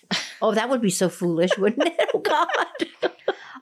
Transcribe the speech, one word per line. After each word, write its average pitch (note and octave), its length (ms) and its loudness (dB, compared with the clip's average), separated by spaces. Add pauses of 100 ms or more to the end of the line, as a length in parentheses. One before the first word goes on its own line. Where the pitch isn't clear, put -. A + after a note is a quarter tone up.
(400)
Oh, G#3 140 2
that A3 160 0
would C4 100 2
be A3 100 2
so F3+ 200 2
foolish, F3 480 2
wouldn't G#3+ 280 2
it? E4+ 80 -2 (160)
<laughs> - 40 -
Oh, - 60 2
God. E4+ 280 2 (1120)